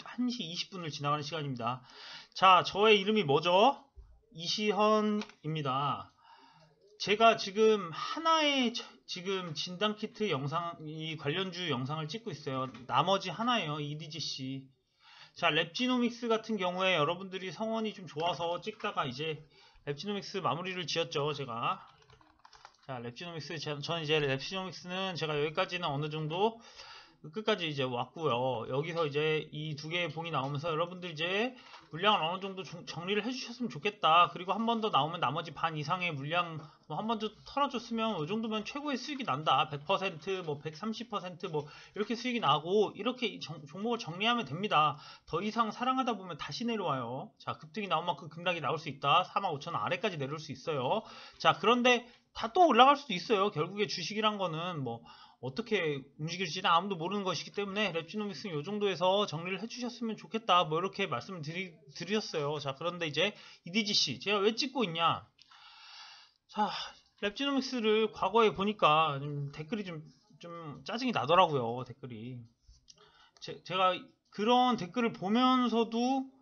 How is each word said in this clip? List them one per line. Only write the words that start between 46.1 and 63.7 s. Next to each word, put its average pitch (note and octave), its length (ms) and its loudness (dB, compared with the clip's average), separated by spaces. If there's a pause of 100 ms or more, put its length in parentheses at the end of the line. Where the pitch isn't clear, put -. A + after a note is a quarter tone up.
보면 F3+ 200 -12
다시 - 280 -8
내려와요. D#3 760 -2
자, B2 140 -8
급등이 G3 340 -10
나온 E3 180 0
만큼 F3 240 -4
급락이 E3+ 320 -4
나올 C#3 160 0
수 D#3 120 -8
있다. D3 340 2
사만 G3 280 -2
오천 E3 220 -6
원 A2 100 -2
아래까지 F3+ 340 -2
내려올 C#3+ 220 -6
수 D3+ 120 -12
있어요. D3+ 500 -2 (380)
자, D#3+ 140 8
그런데 A#3+ 540 4 (260)
다 - 200 -6
또 F4+ 140 10
올라갈 C4 280 10
수도 C4+ 180 -6
있어요. G3 360 2
결국에 F#3+ 380 -2
주식이란 G#3+ 500 -2
거는 E3 460 -2
뭐 A#2 180 -6 (380)
어떻게 D3+ 640 -2 (160)
움직일지는 F3 500 -4
아무도 F#3 280 4
모르는 F3+ 280 -2
것이기 F3 280 -2
때문에 G3+ 420 -2
랩지노믹스는 G3 580 -6
요 D3 120 -4
정도에서 G3 640 2
정리를 F3 340 -6
해주셨으면 A#3 560 -6
좋겠다. F3+ 460 2
뭐 D#3+ 160 0
이렇게 F#3+ 260 -2
말씀을 D#3+ 380 -6
드리-, E3+ 300 -8 (220)
드렸어요. E3+ 640 -2
자, C3+ 160 -6
그런데 E3+ 300 -4
이제 D#3+ 300 0 (300)
이디지씨, G3 540 0